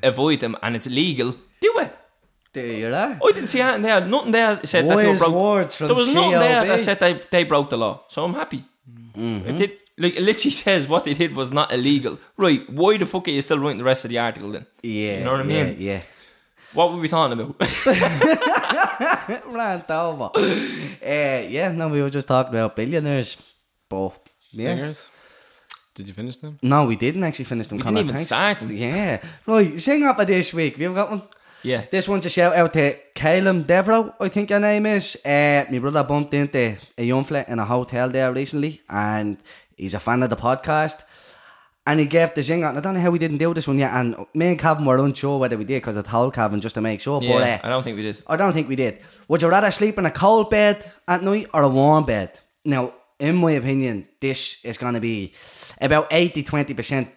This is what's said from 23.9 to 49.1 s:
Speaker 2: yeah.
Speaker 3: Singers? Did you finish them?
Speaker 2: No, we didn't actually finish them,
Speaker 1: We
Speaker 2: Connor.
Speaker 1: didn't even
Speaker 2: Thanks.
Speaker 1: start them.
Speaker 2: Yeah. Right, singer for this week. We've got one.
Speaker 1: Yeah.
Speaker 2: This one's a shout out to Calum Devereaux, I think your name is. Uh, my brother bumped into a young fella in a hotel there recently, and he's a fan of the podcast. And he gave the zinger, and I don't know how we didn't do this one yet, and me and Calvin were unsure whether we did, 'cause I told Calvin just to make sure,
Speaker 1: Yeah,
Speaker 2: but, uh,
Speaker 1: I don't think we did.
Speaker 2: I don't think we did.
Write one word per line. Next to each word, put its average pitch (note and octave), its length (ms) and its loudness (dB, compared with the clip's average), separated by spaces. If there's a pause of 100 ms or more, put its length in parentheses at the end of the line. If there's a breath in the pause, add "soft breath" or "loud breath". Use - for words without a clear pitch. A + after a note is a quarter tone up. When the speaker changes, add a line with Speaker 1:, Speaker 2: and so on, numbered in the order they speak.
Speaker 2:
yeah. A2+ 220 -6
Speaker 3:
Singers? D3 340 -10 (880 loud breath)
Did G2 140 -16
you F#2+ 60 -16
finish A#2+ 240 -10
them? D3+ 240 -16
Speaker 2:
No, C#3 220 2
we A#2 120 0
didn't D#3 280 -2
actually D3 220 -6
finish A2+ 200 -6
them, G#2 120 -10
Speaker 1:
We - 60 -6
Speaker 2:
Connor. A2+ 140 0
Speaker 1:
didn't G3 120 0
even B2 60 -4
Speaker 2:
Thanks. G#2 100 -6
Speaker 1:
start F#3+ 340 0
them. A2 160 -10
Speaker 2:
Yeah. C#3 440 -4 (260 loud breath)
Right, G3 340 2
singer C#4+ 340 2
for G#3 100 2
this F#3 300 0
week. D#3+ 240 -2
We've F3+ 160 -4
got G3+ 160 -2
one. G#3 120 -8 (400 soft breath)
Speaker 1:
Yeah. B2 280 -2
Speaker 2:
This F#3+ 180 -2
one's G3 160 0
a F3 60 -2
shout E3+ 240 4
out E3+ 180 4
to C#3+ 220 2 (200)
Calum F3+ 500 2
Devereaux, G3 540 2
I F#3+ 100 -2
think G3+ 200 -2
your G3+ 120 2
name G#3 260 2
is. G#3 300 -2 (100)
Uh, C#3+ 440 4
my B2+ 80 -2
brother C#3+ 260 0
bumped C#3+ 280 -2
into C#3 440 0 (200)
a A#2+ 80 -4
young C3 200 2
fella C#3+ 240 -4
in A#2 100 -4
a G#2+ 80 -2
hotel B2 420 -2
there B2+ 240 0
recently, C#3+ 560 -4
and G#2 480 -2 (400 loud breath)
he's F#2 160 -8
a G2+ 80 -6
fan A#2+ 220 0
of B2 80 0
the A#2 60 -2
podcast. D3+ 680 -2 (840 loud breath)
And D3 120 2
he D3 80 4
gave E3 280 2
the D3+ 80 -2
zinger, D#3+ 260 0
and C#3 100 -4
I - 20 -6
don't F#3+ 140 -4
know F3+ 60 0
how F3 100 2
we E3+ 80 0
didn't D#3 200 -2
do E3 140 2
this D#3+ 140 -4
one C#3 120 2
yet, C3+ 140 2
and A#2+ 220 0 (180)
me E3 160 2
and F3 100 2
Calvin D#3 260 2
were C3 140 4
unsure C#3 400 0
whether A#2+ 200 0
we G#2+ 60 -6
did, B2+ 180 -4
'cause G#2+ 140 -6
I G#2 60 -4
told A#2+ 320 0
Calvin G#2 260 0
just A2 160 -6
to A2 40 -2
make G#2+ 200 -2
sure, C#3 220 -2
Speaker 1:
Yeah, B2 100 2
Speaker 2:
but, B2+ 100 4
uh, A#2+ 240 0
Speaker 1:
I - 20 -4
don't B2+ 140 0
think A#2 140 -8
we G#2 80 -8
did. G#2 220 -8
Speaker 2:
I D#3+ 100 0
don't F#3+ 160 2
think D#3 160 -2
we C3 80 -2
did. B2 220 -2 (300 loud breath)